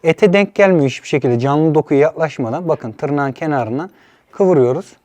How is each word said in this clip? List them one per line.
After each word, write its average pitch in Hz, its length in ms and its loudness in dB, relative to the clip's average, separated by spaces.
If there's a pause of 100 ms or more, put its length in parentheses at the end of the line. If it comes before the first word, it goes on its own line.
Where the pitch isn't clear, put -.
Ete 165 280 2
denk 196 220 0
gelmiyor 190 300 4
hiçbir - 240 -6
şekilde. 127 300 0
Canlı 147 360 0
dokuya 147 260 2
yaklaşmadan 160 680 -2
bakın 135 240 -4
tırnağın 143 400 -4
kenarından 139 580 -4 (420)
kıvırıyoruz. 156 720 0